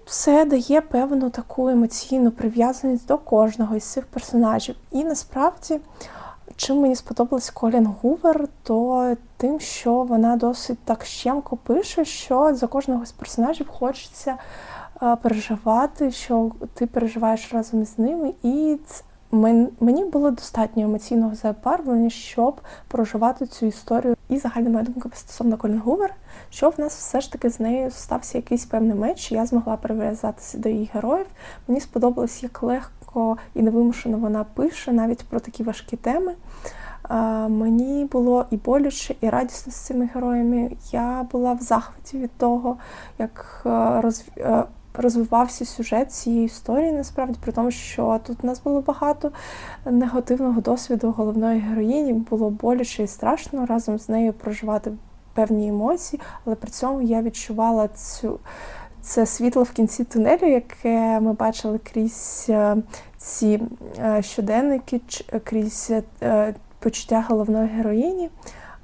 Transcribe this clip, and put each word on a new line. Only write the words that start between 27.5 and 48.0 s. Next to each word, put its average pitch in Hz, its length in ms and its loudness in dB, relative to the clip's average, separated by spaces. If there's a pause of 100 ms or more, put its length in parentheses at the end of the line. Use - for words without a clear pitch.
нею 247 320 0
стався - 460 -6
якийсь 240 280 -2
певний 220 300 2
меч, 233 360 -2
я 226 140 0
змогла 233 320 0
прив'язатися 220 800 -4
до 220 120 -2
її 220 240 -2
героїв. 277 340 0 (400)
Мені 254 140 0
сподобалось, 247 640 0
як - 200 -8
легко 240 720 -2 (160)
і 226 80 0
невимушено 233 560 2
вона 214 260 0
пише 277 480 -4
навіть 233 320 2
про 233 160 -4
такі 233 240 -10
важкі 226 340 -6
теми. 349 380 -2 (720)
А, 220 380 0
мені 233 580 2
було 247 460 2
і 220 60 -2
боляче, 277 640 0
і 226 80 2
радісно 247 440 -2
з - 20 -12
цими 247 380 -2
героями. 240 580 0 (200)
Я 247 400 -2
була 247 220 2
в 247 80 -4
захваті 233 560 -2
від 247 200 -6
того, 240 400 0 (420)
як, - 460 -8
е, 233 360 2
розв-, 226 360 -2
е, 233 260 2 (300)
розвивався 240 720 2
сюжет 240 460 -2
цієї 233 340 0
історії, 277 460 0
насправді, 262 500 -4
при 226 100 -4
тому, 240 200 0
що 226 560 -2